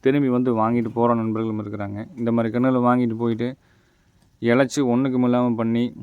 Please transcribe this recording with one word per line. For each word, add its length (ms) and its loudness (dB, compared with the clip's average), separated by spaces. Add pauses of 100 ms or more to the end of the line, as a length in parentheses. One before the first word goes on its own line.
திரும்பி 280 2
வந்து 260 2
வாங்கிட்டு 340 0
போற 260 2
நண்பர்களும் 480 -2
இருக்கிறாங்க. 540 -8
இந்த 160 -2
மாதிரி 260 0
கண்ணுகளை 320 2
வாங்கிட்டு 260 0
போயிட்டு 400 -4 (840)
இளைச்சு 400 2 (120)
ஒண்ணுக்கும் 320 0
இல்லாம 300 2
பண்ணி 480 -2